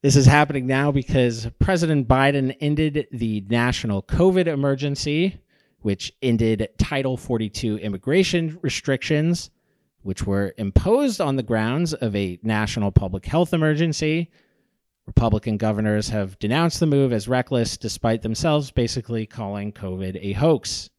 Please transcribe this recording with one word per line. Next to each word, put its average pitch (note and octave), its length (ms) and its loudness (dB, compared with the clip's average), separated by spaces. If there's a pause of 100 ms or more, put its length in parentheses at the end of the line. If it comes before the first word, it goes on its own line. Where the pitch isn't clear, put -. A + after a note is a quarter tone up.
This C#3 140 2
is C3+ 120 8
happening D3 420 4
now C#3 240 2
because A#2+ 560 0 (100)
President D#3+ 480 2
Biden C3+ 540 2
ended D3 500 -2
the A2+ 380 -4
national A#2 560 0
covid F#3 420 2
emergency, C#3+ 960 -2 (400)
which - 320 -4 (100)
ended A2+ 460 2 (100)
Title C3+ 380 -2
forty-two A2 640 -4
immigration D#3+ 840 -2
restrictions, D3+ 880 -2 (520)
which F#2+ 220 -6
were G2 320 -2
imposed G#3+ 640 2
on C#3+ 140 0
the C3 80 -2
grounds B2+ 520 0
of A2+ 200 -4
a F#2+ 300 -2
national G#2+ 480 -2
public F#2+ 340 2
health E3+ 260 0
emergency. D#3 760 0 (760)
Republican A2 480 2
governors G#2+ 540 0
have G2 280 -4
denounced D3+ 400 0
the E3 80 2
move C#3 260 2
as G#2 140 -2
reckless, B2 500 -2
despite A2+ 460 -4
themselves C#3+ 480 -2
basically A#2 560 -4
calling G2+ 460 -8
covid F#2 500 -8
a G2 100 -4
hoax. C#3+ 680 0